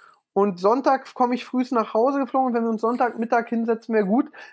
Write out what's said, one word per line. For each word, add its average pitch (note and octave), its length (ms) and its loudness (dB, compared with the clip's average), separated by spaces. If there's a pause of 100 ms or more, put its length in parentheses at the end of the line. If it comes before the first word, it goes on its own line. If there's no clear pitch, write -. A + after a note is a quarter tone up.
(320)
Und G3 280 0
Sonntag C4 540 2
komme B3 220 0
ich B3 100 -6
frühst B3+ 280 -4
nach A3 200 -2
Hause C4+ 260 0
geflogen. C4+ 280 -2
Und A#3+ 60 -2
wenn A#3 100 -2
wir A#3 60 -2
uns A3 120 -4
Sonntagmittag A#3 680 0
hinsetzen, A3+ 480 -2
wäre G#3+ 100 2
gut. A#3+ 240 2 (240)